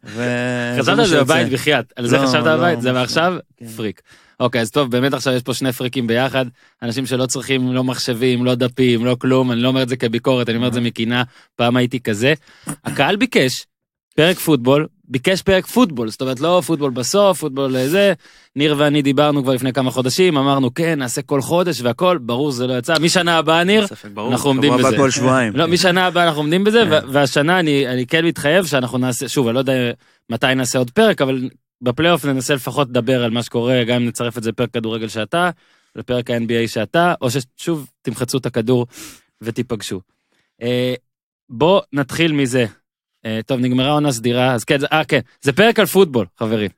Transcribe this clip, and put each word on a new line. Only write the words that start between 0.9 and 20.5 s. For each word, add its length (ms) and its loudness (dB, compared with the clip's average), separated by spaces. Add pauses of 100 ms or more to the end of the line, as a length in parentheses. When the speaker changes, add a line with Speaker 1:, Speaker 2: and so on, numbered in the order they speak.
Speaker 1:
מה 60 4
Speaker 2:
על 60 4
זה 80 4
Speaker 1:
שיוצא. 80 4 (100)
Speaker 2:
בבית, 200 0
בחייאת? 420 0
על 120 -6
זה 100 2
Speaker 1:
לא, 100 2
Speaker 2:
חשבת 180 0
Speaker 1:
לא, 120 4
Speaker 2:
בבית? 240 0
זה 100 0
Speaker 1:
ממש 40 0
לא. 60 0
Speaker 2:
מעכשיו? 320 0 (240)
Speaker 1:
כן. 100 -18
Speaker 2:
פריק. 340 -8 (380)
אוקיי, 220 0
אז 100 -4
טוב, 200 0
באמת 220 0
עכשיו 200 -2
יש 100 -2
פה 100 -6
שני 180 -2
פריקים 360 -4
ביחד, 380 0 (380)
אנשים 220 -6
שלא 200 -2
צריכים 480 -2
לא 100 0
מחשבים, 600 -2
לא 100 2
דפים, 500 0
לא 140 0
כלום, 320 2
אני 100 -2
לא 60 0
אומר 160 0
את 60 -4
זה 60 -2
כביקורת, 540 -2
אני 80 -2
אומר 100 -2
את 60 -2
זה 80 -2
מקינה, 420 -2 (320)
פעם 220 2
הייתי 220 0
כזה. 340 0 (520)
הקהל 300 0
ביקש 500 0 (500)
פרק 240 4
פוטבול, 480 2 (200)
ביקש 340 -2
פרק 240 2
פוטבול, 440 0
זאת 120 -10
אומרת, 180 -4
לא 260 2
פוטבול 260 -2
בסוף, 480 2
פוטבול 480 -2
זה. 260 4 (420)
ניר 220 2
ואני 240 4
דיברנו 420 2
כבר 100 2
לפני 200 -2
כמה 180 0
חודשים, 460 2
אמרנו, 360 2